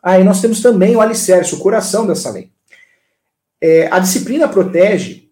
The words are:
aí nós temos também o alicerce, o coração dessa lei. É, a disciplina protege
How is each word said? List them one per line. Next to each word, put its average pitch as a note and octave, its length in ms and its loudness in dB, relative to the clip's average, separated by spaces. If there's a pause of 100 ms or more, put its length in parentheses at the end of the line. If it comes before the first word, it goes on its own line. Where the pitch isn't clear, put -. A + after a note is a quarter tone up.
aí F#3 220 4
nós G3 160 2
temos A3+ 220 -2
também A3+ 340 2
o A3 40 2
alicerce, F#3 540 0
o D3 40 -10
coração G#3 480 -2
dessa D#3+ 240 -6
lei. - 200 -16 (1080)
É, D#3+ 300 2
a F#3 80 0
disciplina B3 500 -2
protege F#3+ 840 -2